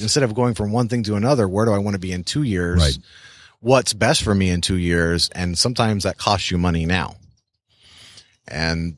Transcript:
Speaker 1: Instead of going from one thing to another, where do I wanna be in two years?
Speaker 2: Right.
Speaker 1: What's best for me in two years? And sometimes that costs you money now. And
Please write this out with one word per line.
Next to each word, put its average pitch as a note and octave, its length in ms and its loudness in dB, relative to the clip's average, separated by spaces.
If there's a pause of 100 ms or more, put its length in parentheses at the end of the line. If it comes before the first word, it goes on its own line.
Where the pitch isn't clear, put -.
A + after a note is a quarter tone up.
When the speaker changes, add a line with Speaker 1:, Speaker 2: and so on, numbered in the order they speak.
Speaker 1:
Instead G#2+ 220 0
of A2+ 120 0
going B2 200 0
from G#2 180 -4
one A#2+ 160 0
thing A#2+ 140 -2
to G#2 140 -2
another, A#2 300 2
where G2 200 2
do A2+ 80 2
I G2+ 40 0
wanna G2+ 200 -2
be F#2 140 -6
in F2+ 120 -6
two D3+ 200 -4
years? F2 360 0
Speaker 2:
Right. C#2+ 180 2 (600)
Speaker 1:
What's B2 320 2
best A2+ 300 0
for G#2 120 0
me F#2+ 140 2
in F2 140 0
two F#2+ 160 0
years? E2+ 560 0
And F2+ 240 -4
sometimes A2+ 460 0
that F#2+ 120 -2
costs - 340 0
you F#2 60 -2
money E2+ 300 0
now. F2 300 -2 (1300)
And E2 500 -4